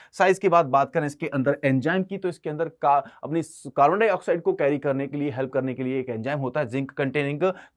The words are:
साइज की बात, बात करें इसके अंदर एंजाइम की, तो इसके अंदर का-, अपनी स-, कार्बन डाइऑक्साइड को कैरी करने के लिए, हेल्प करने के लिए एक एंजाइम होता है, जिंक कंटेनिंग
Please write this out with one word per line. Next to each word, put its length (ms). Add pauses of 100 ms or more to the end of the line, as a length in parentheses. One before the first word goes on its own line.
(120)
साइज 280
की 100
बात, 160
बात 280
करें 120
इसके 220
अंदर 360
एंजाइम 400
की, 140
तो 120
इसके 200
अंदर 200
का-, 380 (160)
अपनी 200
स-, 320
कार्बन 240
डाइऑक्साइड 420
को 120
कैरी 240
करने 300
के 100
लिए, 120
हेल्प 220
करने 220
के 100
लिए 160
एक 100
एंजाइम 300
होता 200
है, 60
जिंक 260
कंटेनिंग 640 (240)